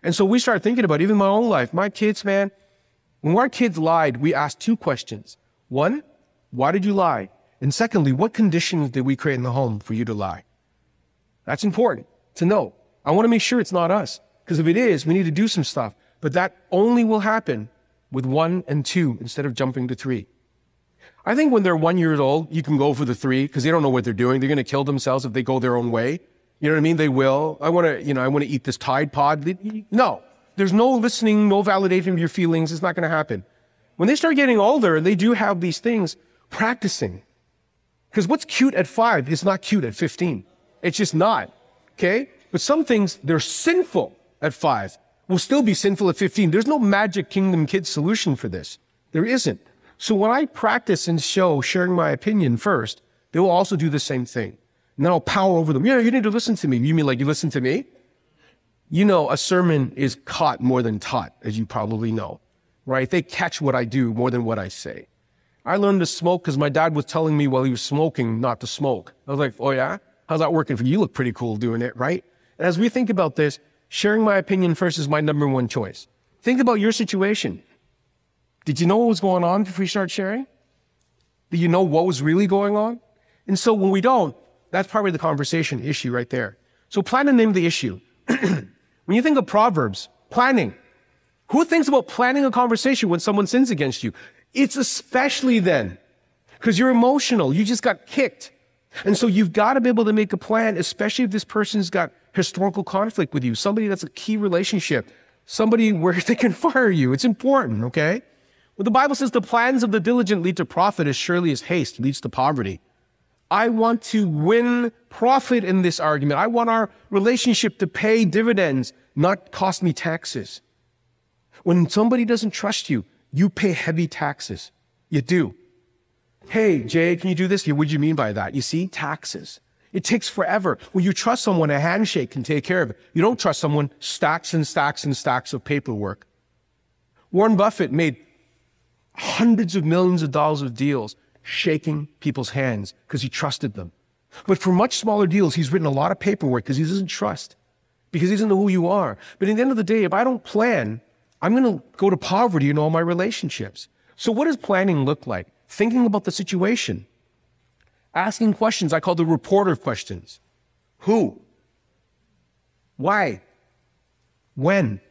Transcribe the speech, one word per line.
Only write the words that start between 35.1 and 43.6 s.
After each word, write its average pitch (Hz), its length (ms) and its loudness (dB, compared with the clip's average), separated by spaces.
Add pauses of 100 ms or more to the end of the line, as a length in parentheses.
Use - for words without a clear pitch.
do 208 180 2
have 202 280 0
these 170 180 -4
things, 220 380 -2 (320)
practicing. 190 720 -4 (880)
'Cause 196 160 0
what's 285 160 0
cute - 300 2
at 180 140 0
five 208 420 0
is 160 160 -2
not 190 160 0
cute 196 240 0
at 110 80 -6
fifteen. 156 520 -4 (360)
It's 175 160 -4
just 202 160 -2
not, 160 400 0 (400)
okay? 214 360 0 (220)
But 170 100 -2
some 302 220 2
things, 208 400 0
they're 156 160 0
sinful 330 800 -2 (240)